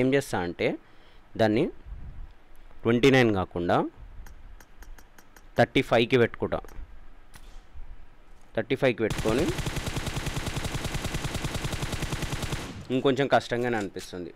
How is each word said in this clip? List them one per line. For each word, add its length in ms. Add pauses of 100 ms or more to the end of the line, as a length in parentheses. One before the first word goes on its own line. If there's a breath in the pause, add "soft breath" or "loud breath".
ఏం 140
చేస్తా 220 (100)
అంటే 200 (760 soft breath)
దాన్ని 220 (1200)
ట్వంటీ 320
నైన్ 240
కాకుండా 380 (1800)
థర్టీ 320
ఫైవ్కి 340
పెట్టుకుంటా. 360 (2000)
థర్టీ 240
ఫైవ్కి 240
పెట్టుకొని 400 (3500)
ఇంకొంచెం 400
కష్టంగానే 480
అనిపిస్తుంది. 520